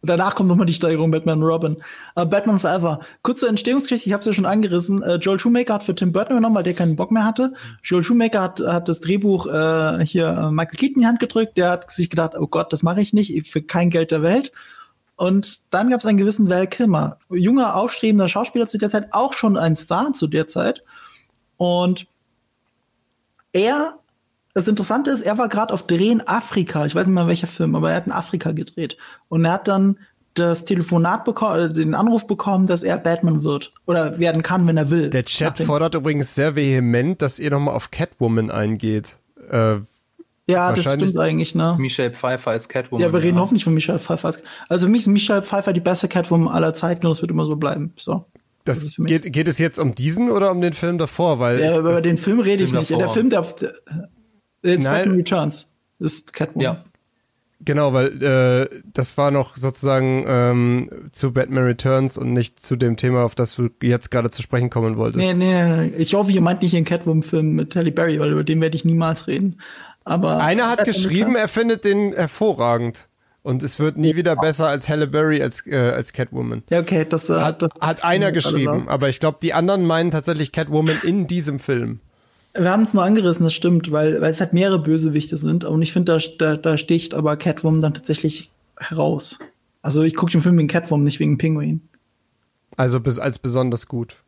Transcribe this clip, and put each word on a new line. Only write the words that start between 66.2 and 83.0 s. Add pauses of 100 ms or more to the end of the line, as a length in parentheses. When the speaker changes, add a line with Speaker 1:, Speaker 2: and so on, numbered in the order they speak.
Speaker 1:
ihr
meint
nicht
den
Catwoman-Film
mit
Halle
Berry,
weil
über
den
werde
ich
niemals
reden. (440)
Aber
Speaker 2:
Einer
hat
Speaker 1:
Batman
Speaker 2:
geschrieben,
Speaker 1:
Returns
Speaker 2:
er
findet
den
hervorragend. (360)
Und
es
wird
nie
Speaker 1:
Ja.
Speaker 2:
wieder
besser
als
Halle
Berry
als,
äh,
als
Catwoman.
Speaker 1:
Ja,
okay,
das,
äh,
Speaker 2:
Hat,
Speaker 1:
das (100)
Speaker 2:
hat
einer
Speaker 1:
alles
Speaker 2:
geschrieben,
Speaker 1:
klar.
Speaker 2:
aber
ich
glaub,
die
anderen
meinen
tatsächlich
Catwoman
in
diesem
Film. (540)
Speaker 1:
Wir
haben's
nur